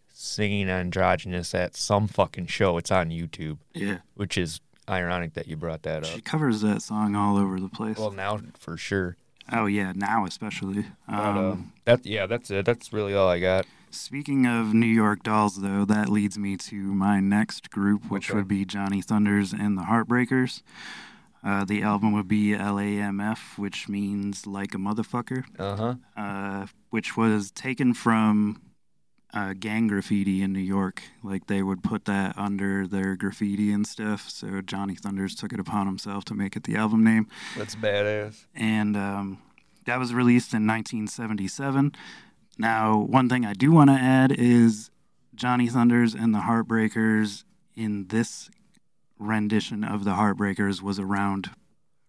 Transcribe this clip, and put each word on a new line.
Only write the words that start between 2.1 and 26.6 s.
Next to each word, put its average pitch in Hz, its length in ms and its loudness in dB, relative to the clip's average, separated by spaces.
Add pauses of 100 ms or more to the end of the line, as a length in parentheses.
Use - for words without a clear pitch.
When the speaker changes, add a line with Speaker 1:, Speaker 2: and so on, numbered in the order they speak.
Speaker 1:
show. 92 300 2
It's 82 140 -4
on 90 180 2
YouTube. 82 480 -8 (160)
Speaker 2:
Yeah. 101 260 -6 (160)
Speaker 1:
Which 101 220 -6
is 82 240 -4 (280)
ironic 90 440 -4
that - 140 -10
you 78 100 -10
brought 80 260 -8
that 78 220 -6
Speaker 2:
She 80 140 -8
Speaker 1:
up. - 40 -18
Speaker 2:
covers 135 380 0
that 107 200 0
song 107 340 -2
all 101 220 2
over 95 220 0
the 95 100 -8
place. 107 280 -8
Speaker 1:
Well, 107 140 -4
now 101 280 -4 (180)
for 82 200 -12
sure. 92 400 -2 (340)
Speaker 2:
Oh, 113 140 0
yeah, 101 280 0
now 101 320 0
especially. 98 600 -6 (220)
Speaker 1:
But, 110 80 -8
uh, 101 360 0
Speaker 2:
Um, 90 220 -8 (100)
Speaker 1:
that, 120 220 4
yeah, 101 200 -2
that's 117 240 -4
it. 98 160 -2
That's 120 280 -2
really 104 200 -2
all 98 140 6
I 87 140 4
got. 92 240 2 (260)
Speaker 2:
Speaking 139 560 0
of 113 260 0
New 113 140 6
York 107 340 4
Dolls, 107 400 2
though, 98 240 0
that 104 240 2
leads 104 300 0
me 101 180 -4
to - 180 -12
my 98 440 2
next 101 500 0
group, 101 400 0
which 98 200 -6
Speaker 1:
Okay. 101 80 -2
Speaker 2:
would 98 100 -2
be 98 160 0
Johnny 98 380 -4
Thunders 104 520 2
and 104 240 -2
the 90 60 -6
Heartbreakers. 120 800 0 (840)
Uh, 98 220 -2
the 101 180 -2
album 104 300 2
would 104 160 0
be 104 240 2
L 101 260 -2
A 101 200 -2
M 101 200 -4
F, 107 400 -6
which 101 300 -8
means 101 580 -4
like 98 260 -8
a 104 40 -6
motherfucker. 113 680 -4 (160)
Speaker 1:
Uh-huh. 101 360 -4 (200)
Speaker 2:
Uh, 98 520 -8 (220)